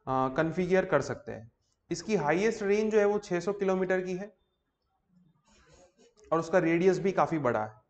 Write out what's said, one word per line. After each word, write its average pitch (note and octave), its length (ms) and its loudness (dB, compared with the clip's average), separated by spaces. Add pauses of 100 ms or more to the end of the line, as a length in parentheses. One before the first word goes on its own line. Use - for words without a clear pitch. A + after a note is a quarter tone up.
कॉन्फ़िगर D#3+ 800 0
कर D3 160 2
सकते B2 300 -8
हैं। A2 200 -14 (400)
इसकी G3+ 240 -4
हाईएस्ट F#3 480 0
रेंज G#3+ 280 0
जो G#3+ 80 4
है G3+ 60 4
वो G#3 140 2
छह F3 200 -4
सौ G3 140 -4
किलोमीटर F#3+ 480 0
की F#3 120 -6
है G3 220 -10 (2000)
और D#3+ 60 2
उसका E3 200 0
रेडियस E3+ 400 2
भी F#3 120 -2
काफ़ी E3 260 0
बड़ा A#2 280 0
है। - 240 -16